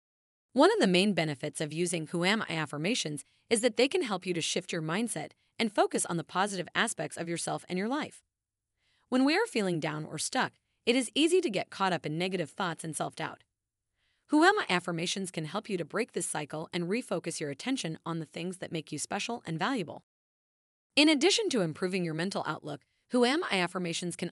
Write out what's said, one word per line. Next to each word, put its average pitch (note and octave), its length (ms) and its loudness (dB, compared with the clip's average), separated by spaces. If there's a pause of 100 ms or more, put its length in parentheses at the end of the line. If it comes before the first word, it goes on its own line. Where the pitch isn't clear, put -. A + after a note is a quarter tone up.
(520)
One D#4+ 200 8
of A4+ 60 2
the B3+ 80 6
main F#3 280 6
benefits D3+ 460 -2
of D3+ 120 -4
using E3+ 340 -2
Who E3+ 160 -2
Am G3+ 200 2
I - 120 -6
affirmations D#3 720 -4 (240)
is G3+ 140 2
that A#3+ 140 2
they C4 120 4
can F4+ 160 0
help G3 200 -4
you F3+ 100 -2
to E3 60 -2
shift - 300 -4
your E3+ 120 -4
mindset D#3+ 500 -4 (260)
and A#3 160 -2
focus D#4+ 320 2
on E3+ 100 -2
the D#3+ 60 0
positive F#3 540 -4
aspects E3+ 400 -2
of E3+ 120 -6
yourself D#3 400 -4
and F3+ 80 -4
your G3+ 120 -2
life. C4+ 340 -6 (840)
When B3+ 160 4
we D4+ 100 6
are A4+ 120 4
feeling F#3 340 0
down D3+ 240 -4
or D#3 120 -8
stuck, - 360 -2 (340)
it A#3 80 8
is B3+ 220 2
easy E4 240 6
to E4+ 100 2
get F#3 200 -4
caught F#3+ 220 0
up D#3+ 140 -2
in D3+ 100 -4
negative F3+ 340 -2
thoughts F3 340 -6
and D#3+ 100 -6
self-doubt. - 480 -6 (840)
Who D#4 160 6
Am G#4 160 6
I - 80 -4
affirmations F3 640 -2
can D#3 140 -4
help F#3 220 -6
you G3 80 -2
to E3+ 80 -4
break F#3 280 -4
this E3+ 120 -4
cycle D#3 480 -6
and F3 120 -2
refocus F#3 560 -4
your D3 100 -4
attention A#3+ 560 -4
on E3 140 -4
the D3+ 60 -8
things F3 320 -8
that - 120 -10
make D#3+ 220 -6
you D3 80 -6
special G3+ 440 -6
and E3 140 -4
valuable. G3+ 460 -4 (920)
In D4+ 140 8
addition E4+ 400 4
to A3 140 2
improving F3+ 420 -2
your D#3+ 100 -2
mental F3+ 320 -4
outlook, D3+ 360 -8 (280)
Who B3 140 4
Am C#4+ 260 2
I - 80 2
affirmations F3 560 -2
can - 180 -6